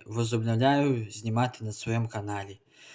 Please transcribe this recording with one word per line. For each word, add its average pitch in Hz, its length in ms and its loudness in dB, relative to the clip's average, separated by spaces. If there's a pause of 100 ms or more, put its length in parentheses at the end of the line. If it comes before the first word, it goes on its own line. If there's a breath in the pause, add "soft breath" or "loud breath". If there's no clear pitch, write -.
возобновляю 117 1040 2
знімати 113 540 -2
на 107 60 -4
своєму 113 360 -2
каналі. 101 520 -6 (360 loud breath)